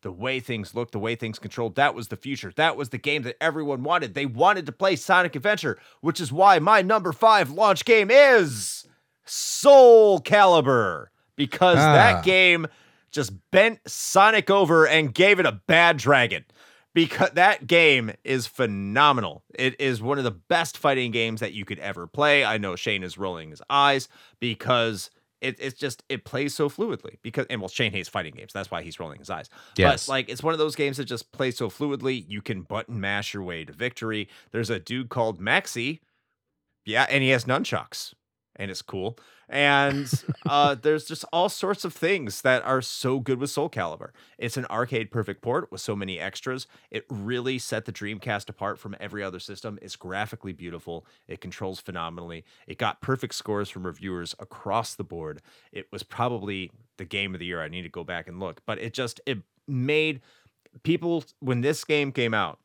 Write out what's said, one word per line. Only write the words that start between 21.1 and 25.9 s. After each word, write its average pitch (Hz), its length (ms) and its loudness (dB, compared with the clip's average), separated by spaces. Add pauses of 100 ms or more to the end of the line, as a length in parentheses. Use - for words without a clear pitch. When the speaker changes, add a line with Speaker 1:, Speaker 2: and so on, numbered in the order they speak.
Speaker 1:
games 113 300 -4
that 101 120 -8
you 101 100 -12
could 98 140 -10
ever 87 300 -12
play. 143 360 2
I 110 140 0
know 98 180 -6
Shane 98 280 -6
is 90 160 -14
rolling 85 320 -10
his 73 180 -20
eyes 139 400 0 (300)
because 117 720 -2 (280)
it, 131 200 -8
it's 131 180 -10
just, 131 320 -10